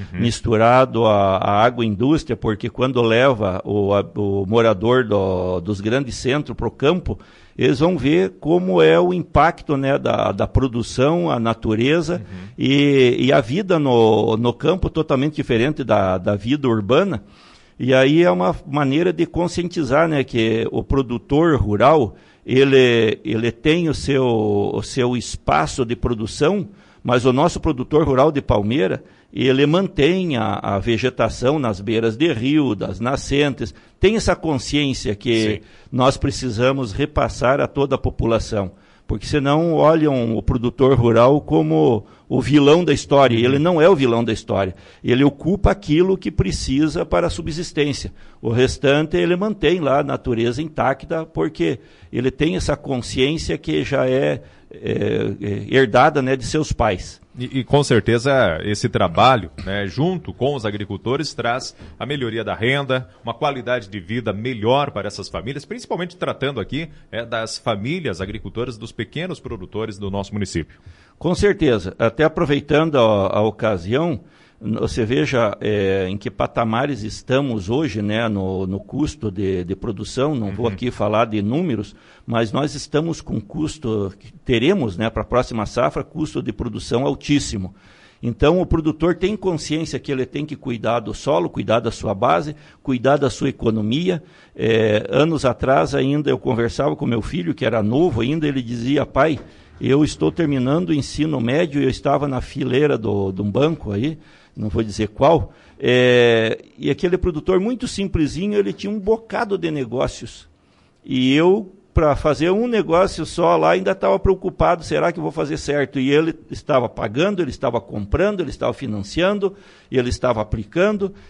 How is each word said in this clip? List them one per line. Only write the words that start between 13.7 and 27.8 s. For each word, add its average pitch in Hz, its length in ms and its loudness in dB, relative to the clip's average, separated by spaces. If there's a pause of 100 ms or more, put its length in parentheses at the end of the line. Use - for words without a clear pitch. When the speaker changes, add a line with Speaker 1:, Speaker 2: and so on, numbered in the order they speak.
Speaker 2:
no, 113 580 4
no 120 160 0
campo 156 360 0
totalmente 151 460 0
diferente 135 480 0
da, 101 340 2
da 104 200 -2
vida 131 320 -2
urbana. 120 560 0 (540)
E 123 140 0
aí 139 300 6
é 175 80 6
uma 180 240 0 (120)
maneira 147 460 0
de 160 140 -2
conscientizar, 165 800 -2
né, 147 140 0
que 113 480 0
o 120 140 -4
produtor 139 720 2
rural, 107 580 4 (300)
ele, 123 800 4
ele 117 280 0
tem 165 360 0
o 143 60 0
seu, 135 300 0 (500)
o 110 80 -4
seu 123 340 0
espaço 143 680 -2
de 117 120 -4
produção, 139 720 -2 (340)
mas 120 220 2
o 131 80 4
nosso 151 280 2
produtor 135 460 0